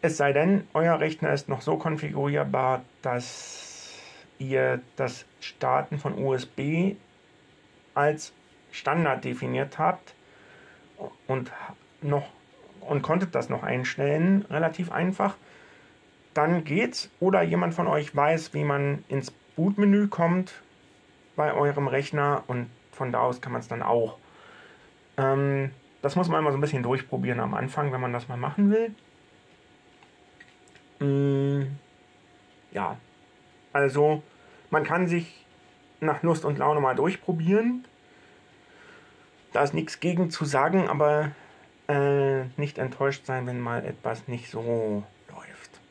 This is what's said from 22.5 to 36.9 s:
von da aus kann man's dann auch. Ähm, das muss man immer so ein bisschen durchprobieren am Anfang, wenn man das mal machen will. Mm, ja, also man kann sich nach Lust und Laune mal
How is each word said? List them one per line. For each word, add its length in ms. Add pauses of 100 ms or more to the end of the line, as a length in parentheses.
von 200
da 80
aus 220
kann 120
man's 140
dann 160
auch. 340 (1000)
Ähm, 540 (300)
das 140
muss 120
man 120
immer 120
so 60
ein 40
bisschen 220
durchprobieren 560
am 140
Anfang, 400
wenn 80
man 100
das 160
mal 100
machen 340
will. 240 (2000)
Mm, 680 (1040)
ja, 260 (760)
also 520 (480)
man 120
kann 240
sich 380 (540)
nach 240
Lust 200
und 140
Laune 240
mal 140